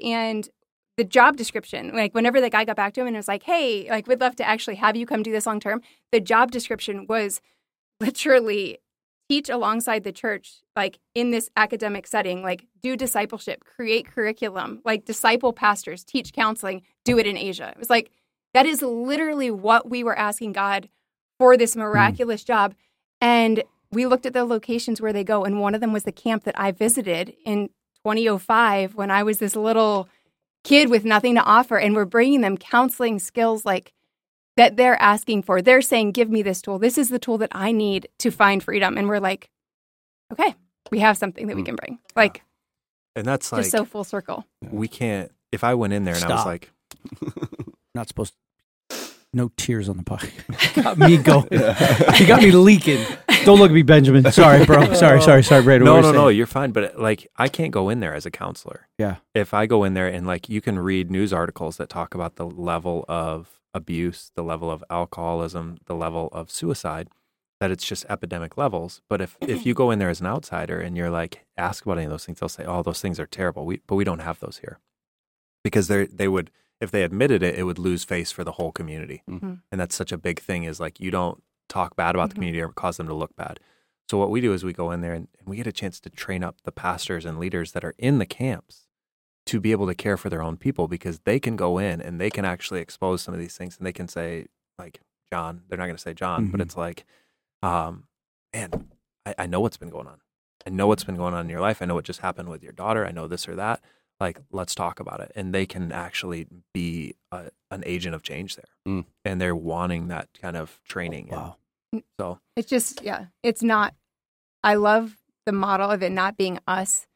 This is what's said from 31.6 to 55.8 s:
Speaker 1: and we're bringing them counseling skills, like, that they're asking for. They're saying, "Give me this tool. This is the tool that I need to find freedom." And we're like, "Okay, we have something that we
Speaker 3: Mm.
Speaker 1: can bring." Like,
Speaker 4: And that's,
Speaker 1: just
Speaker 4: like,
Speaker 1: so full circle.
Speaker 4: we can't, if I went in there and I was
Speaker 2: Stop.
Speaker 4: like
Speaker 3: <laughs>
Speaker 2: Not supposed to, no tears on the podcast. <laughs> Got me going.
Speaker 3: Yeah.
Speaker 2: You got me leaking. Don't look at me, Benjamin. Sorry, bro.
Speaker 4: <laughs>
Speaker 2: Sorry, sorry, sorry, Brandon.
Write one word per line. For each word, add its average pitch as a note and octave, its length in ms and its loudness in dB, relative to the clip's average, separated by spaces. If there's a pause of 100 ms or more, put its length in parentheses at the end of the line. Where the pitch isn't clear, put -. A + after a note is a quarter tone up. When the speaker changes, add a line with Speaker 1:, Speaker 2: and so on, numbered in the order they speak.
Speaker 1:
and G#3 180 2
we're G#3 100 0
bringing B3 360 2
them G3 160 0
counseling A#3+ 600 0
skills, A3+ 480 -2
like, F#3+ 280 -4 (640)
that A#3 180 8
they're B3 260 4
asking G#3 400 2
for. F#3 200 0
They're B3+ 200 8
saying, A3+ 300 0
"Give A3+ 180 0
me A3 120 0
this F#3+ 200 -2
tool. G3 160 -6
This A3+ 200 0
is C#4 100 0
the B3 100 -4
tool A#3+ 200 -4
that G#3+ 160 -2
I F#3+ 180 -2
need G#3 380 -2 (100)
to A#3+ 100 0
find G3 320 2
freedom." G3 360 -2
And G3+ 100 -2
we're G#3 140 -2
like, F#3+ 280 -6 (840)
"Okay, D#4 220 0 (380)
we G#3+ 80 0
have G#3+ 180 4
something G3 300 -8
that G#3 80 -8
we G3 60 -6
Speaker 3:
Mm. - 60 -6
Speaker 1:
can - 100 -8
bring." - 220 -14 (180)
Like, G#3 260 2 (720)
Speaker 4:
And A2 100 -6
that's, C3+ 240 -4
Speaker 1:
just - 40 -8
Speaker 4:
like, A3+ 120 -2
Speaker 1:
so G#3+ 200 0
full G#3 180 -10
circle. - 420 -10 (240)
Speaker 4:
we G#2+ 200 -6
can't, G2+ 420 -6 (220)
if G#2 100 -6
I A#2+ 100 2
went A2 200 -2
in G2+ 100 -2
there F2+ 120 -2
and E2+ 100 -2
I - 20 -2
was A2+ 140 0
Speaker 2:
Stop. G2+ 60 -2
Speaker 4:
like F2 220 -10 (520)
Speaker 3:
<laughs> - 760 -14
Speaker 2:
Not A#2 120 -10
supposed - 260 -10 (560)
to, - 80 -10 (360)
no B2 240 -2
tears G#2+ 320 -4
on F#2 80 -6
the F2+ 60 -10
podcast. - 800 -4
<laughs> - 0 -
Got F3+ 140 -2
me E3+ 200 10
going. C#3+ 340 6
Speaker 3:
Yeah. C3+ 680 4
Speaker 2:
You - 100 10
got A#3+ 140 10
me G3+ 100 12
leaking. F3 540 8 (400)
Don't G3+ 140 12
look G3 120 12
at - 20 6
me, D#3+ 80 8
Benjamin. C#3 500 8
Sorry, C#3+ 340 12
bro. D3 280 8
Speaker 4:
<laughs> - 0 -
Speaker 2:
Sorry, C#3 280 10
sorry, C#3 220 10
sorry, C#3 200 8
Brandon. B2+ 220 8